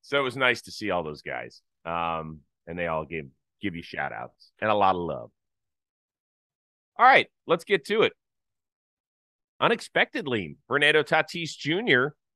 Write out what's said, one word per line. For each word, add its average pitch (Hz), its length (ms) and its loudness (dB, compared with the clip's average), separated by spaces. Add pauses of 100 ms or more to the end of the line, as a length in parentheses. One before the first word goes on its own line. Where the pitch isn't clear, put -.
So 139 180 -2
it - 20 0
was 127 140 -4
nice 127 260 2
to - 80 -18
see 104 200 -6
all 87 120 0
those 76 200 -10
guys. 60 400 -10 (240)
Um, 82 540 -4 (260)
and 85 120 -10
they 87 80 -2
all 80 200 -4
give, 78 200 -10 (360)
give 95 120 -4
you 82 80 -10
shout 69 300 -8
outs - 480 -16
and 107 100 0
a 104 40 2
lot 98 200 4
of 87 60 -2
love. 67 300 -8 (1700)
All 233 80 6
right, 254 200 8 (200)
let's 165 180 0
get 190 220 0
to 208 160 2
it. 117 100 2 (1500)
Unexpectedly, 147 1000 -2 (100)
Fernando 147 340 4
Tatis 156 540 -2
Junior 151 580 0 (220)